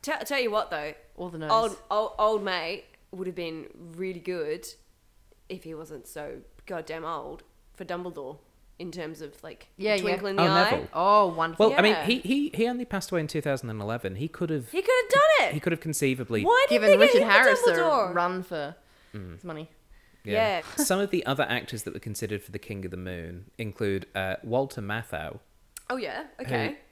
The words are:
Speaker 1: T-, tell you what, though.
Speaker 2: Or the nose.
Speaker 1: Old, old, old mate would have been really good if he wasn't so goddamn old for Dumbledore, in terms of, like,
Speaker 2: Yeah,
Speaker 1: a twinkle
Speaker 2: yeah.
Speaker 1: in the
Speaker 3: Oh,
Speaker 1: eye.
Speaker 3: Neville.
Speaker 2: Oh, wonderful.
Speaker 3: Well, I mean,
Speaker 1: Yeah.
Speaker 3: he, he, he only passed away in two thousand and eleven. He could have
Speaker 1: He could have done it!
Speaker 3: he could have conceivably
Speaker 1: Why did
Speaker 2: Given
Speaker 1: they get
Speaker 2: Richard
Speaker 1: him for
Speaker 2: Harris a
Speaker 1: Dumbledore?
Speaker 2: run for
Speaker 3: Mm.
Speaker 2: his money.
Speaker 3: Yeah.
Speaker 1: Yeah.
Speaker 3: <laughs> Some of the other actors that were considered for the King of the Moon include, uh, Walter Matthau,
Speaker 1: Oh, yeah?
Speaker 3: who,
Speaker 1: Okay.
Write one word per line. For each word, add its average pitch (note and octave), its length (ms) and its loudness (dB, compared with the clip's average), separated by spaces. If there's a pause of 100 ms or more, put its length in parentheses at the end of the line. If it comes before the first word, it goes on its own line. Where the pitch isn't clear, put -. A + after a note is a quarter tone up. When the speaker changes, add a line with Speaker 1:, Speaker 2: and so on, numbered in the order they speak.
Speaker 1:
T-, D4 100 -6 (140)
tell C#4 120 -2
you A#3+ 140 0
what, - 180 -2
though. D3+ 220 -6 (240)
Speaker 2:
Or F3+ 140 -10
the E3 80 -12
nose. D#3 120 -6
Speaker 1:
Old, A3 260 2 (140)
old, G#3+ 280 0
old G#3+ 260 2
mate F3+ 400 -4 (260)
would F#3 160 -10
have F3 100 -8
been D#3+ 300 -8 (300)
really F#3 240 -8
good E3+ 460 -6 (840)
if F#3 160 -12
he D#3+ 100 -14
wasn't D#3 320 -14
so D3 340 -12 (260)
goddamn D#3+ 380 -8
old D#3 380 -8 (320)
for F#3 120 -14
Dumbledore, E3+ 500 -8 (420)
in E3+ 140 -10
terms D#3+ 300 -10
of, C#3+ 200 -16
like, - 340 -18
Speaker 2:
Yeah, G#3 180 0
Speaker 1:
a G3 60 2
twinkle F3+ 260 -2
Speaker 2:
yeah. G3 40 -2
Speaker 1:
in G3 60 -2
the E3 60 4
Speaker 3:
Oh, F3 40 6
Speaker 1:
eye. F#3+ 240 4
Speaker 3:
Neville. - 220 -2
Speaker 2:
Oh, G3+ 360 6
wonderful. E3 420 4
Speaker 3:
Well, C#4 80 2
I F3+ 40 6
mean, G#3+ 100 6
Speaker 1:
Yeah. D#3+ 120 0
Speaker 3:
he, A#3+ 160 2
he, C#4 340 0
he A3+ 140 2
only B3 160 -4
passed - 260 -6
away F3 100 2
in D3+ 60 -2
two D3+ 140 -4
thousand C3 300 -2
and A2 100 -6
eleven. G2+ 360 -4
He D3 120 -4
could E3 220 -6
have C#3 200 -4
Speaker 1:
He F#4 120 -2
could A#4 120 4 (100)
have - 60 -6
done C#5+ 380 6
it! - 60 -4
Speaker 3:
he D3+ 60 -2
could F3 120 0
have D#3+ 80 -4
conceivably C3 640 -2
Speaker 1:
Why B4 240 6
did D5+ 80 4
Speaker 2:
Given - 140 4
Speaker 1:
they C#5 60 10
get - 40 6 (140)
Speaker 2:
Richard A#4+ 80 8
Speaker 1:
him A3+ 60 2
for - 40 6
Speaker 2:
Harris B4+ 340 6
a A4+ 60 6
Speaker 1:
Dumbledore? C4 420 2
Speaker 2:
run F3+ 280 0
for D#3+ 340 -8 (380)
Speaker 3:
Mm. F2+ 200 -12
Speaker 2:
his F#2+ 100 -18
money. D#3 260 -12 (540)
Speaker 3:
Yeah. G#3 340 0
Speaker 1:
Yeah. D#3 120 -6
Speaker 3:
<laughs> - 140 -8
Some F#3+ 160 2
of G3+ 100 -2
the F3+ 140 0
other C#3 200 0
actors A#2 400 -4
that - 100 -8
were G2 60 -10
considered G#2 420 -6
for - 100 -20
the G2+ 60 -8
King G2 260 -10
of F2+ 60 -8
the F#2 60 -10
Moon F2+ 500 -10 (120)
include, G2+ 560 -4
uh, F#2+ 280 -2
Walter B2 400 -4
Matthau, G2+ 560 -8 (500)
Speaker 1:
Oh, B3+ 80 -6
yeah? A#3 280 -8 (140)
Speaker 3:
who, C4 60 -10
Speaker 1:
Okay. C#4+ 320 -2 (160)